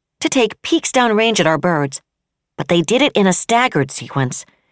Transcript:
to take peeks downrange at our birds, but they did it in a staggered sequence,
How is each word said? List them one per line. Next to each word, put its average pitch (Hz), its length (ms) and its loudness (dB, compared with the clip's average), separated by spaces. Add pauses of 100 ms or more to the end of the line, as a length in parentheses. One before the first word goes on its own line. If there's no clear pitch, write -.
(200)
to - 80 -2
take 240 340 0
peeks - 300 -2
downrange 226 480 2
at 160 80 2
our 160 100 2
birds, 147 440 -2 (560)
but - 100 -8
they 175 140 2
did 233 200 0
it 285 120 2
in 196 140 2
a 180 60 4
staggered 233 580 0
sequence, 127 540 -4 (260)